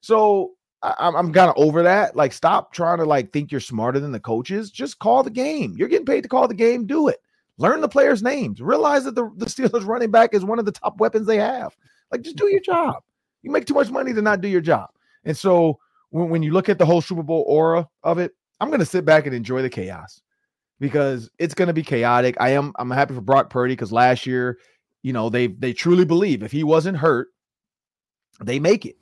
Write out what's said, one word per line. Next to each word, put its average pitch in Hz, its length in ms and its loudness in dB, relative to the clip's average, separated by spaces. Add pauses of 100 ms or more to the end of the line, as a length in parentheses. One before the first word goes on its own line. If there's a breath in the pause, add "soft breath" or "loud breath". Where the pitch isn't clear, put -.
So 208 520 2 (300)
I, - 160 -2
I'm, 147 180 0
I'm 170 160 0
kinda 180 220 6
over 156 280 4
that. 185 340 4
Like, 139 160 2
stop - 400 0
trying 170 260 0
to, 165 60 0
like, 143 280 0
think 147 180 -4
you're 139 100 -4
smarter 127 400 -2
than 147 120 -8
the 107 80 -8
coaches. 190 500 -4
Just - 280 -12
call 240 240 2
the 262 80 -2
game. 254 460 -6
You're 233 120 -2
getting 320 180 0
paid - 160 0
to 220 60 -14
call 262 180 2
the 226 80 -4
game. 233 320 0
Do 294 220 0
it. - 100 -2 (400)
Learn 220 220 0
the 311 80 -2
players' 277 340 2
names. 220 380 -4
Realize 269 440 0
that 262 100 -8
the, 226 220 -4
the 220 100 -8
Steelers 233 400 -2
running 233 240 -2
back 226 240 4
is 190 100 2
one 220 140 -2
of 233 60 -4
the 202 80 -4
top - 260 -8
weapons 220 280 0
they 214 120 0
have. 240 380 -4 (340)
Like, 240 120 -6
just 285 140 -14
do 403 120 0
your 392 120 2
job. 339 420 -2 (400)
You 254 80 -12
make 285 160 0
too 285 80 -2
much 277 160 2
money 262 240 -4
to 214 80 0
not 208 180 0
do 196 80 -4
your 185 120 2
job. 147 280 0 (360)
And 156 120 -4
so 170 420 2 (320)
when, 165 200 -4
when 165 120 0
you 151 100 -2
look 185 160 0
at 190 100 0
the 170 80 6
whole 170 140 4
Super 165 220 -6
Bowl 156 240 -2
aura 160 420 2 (140)
of 165 160 0
it, 180 140 -4 (280)
I'm 262 100 -4
gonna 247 140 2
sit 180 200 -2
back 156 220 4
and 131 80 -4
enjoy 123 280 -4
the 131 60 -4
chaos 92 540 -12 (580)
because 139 580 -2
it's 165 160 -4
gonna 175 180 0
be 160 100 -2
chaotic. 123 580 0
I 123 100 2
am, 143 260 0
I'm 123 140 -8
happy 135 240 0
for 123 60 -10
Brock 131 300 2
Purdy 127 260 -2
'cause 110 160 -8
last 123 340 2
year, 123 320 -4 (440 soft breath)
you 127 100 -6
know, 113 160 -4
they, 120 200 0
they 120 260 -6
truly 180 320 4
believe 165 360 0
if 104 100 -12
he 156 120 -2
wasn't 160 320 2
hurt, 135 320 0 (1120)
they 120 160 -4
make 185 280 2
it. - 160 -14